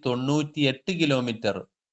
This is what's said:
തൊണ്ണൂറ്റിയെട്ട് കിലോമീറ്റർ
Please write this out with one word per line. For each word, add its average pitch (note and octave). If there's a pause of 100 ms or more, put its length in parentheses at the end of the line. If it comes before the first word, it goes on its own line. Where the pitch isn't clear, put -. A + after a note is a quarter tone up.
തൊണ്ണൂറ്റിയെട്ട് C#3
കിലോമീറ്റർ B2 (380)